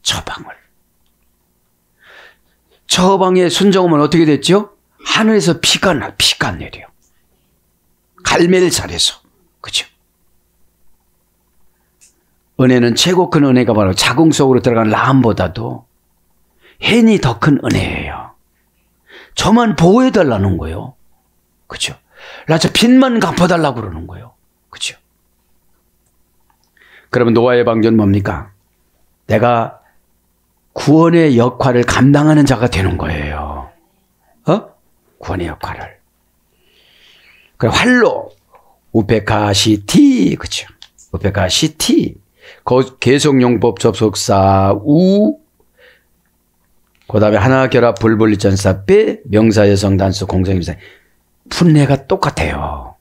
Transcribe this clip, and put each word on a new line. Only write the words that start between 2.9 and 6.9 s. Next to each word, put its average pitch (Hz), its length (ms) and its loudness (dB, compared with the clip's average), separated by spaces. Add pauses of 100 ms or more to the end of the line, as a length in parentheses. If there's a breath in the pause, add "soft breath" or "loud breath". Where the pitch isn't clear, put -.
순종하면 180 520 2
어떻게 160 240 2
됐죠? 165 520 0 (280)
하늘에서 208 560 0
비가 - 340 -2
나, - 240 -8
비가 - 340 -4
내려. - 360 -16 (1400)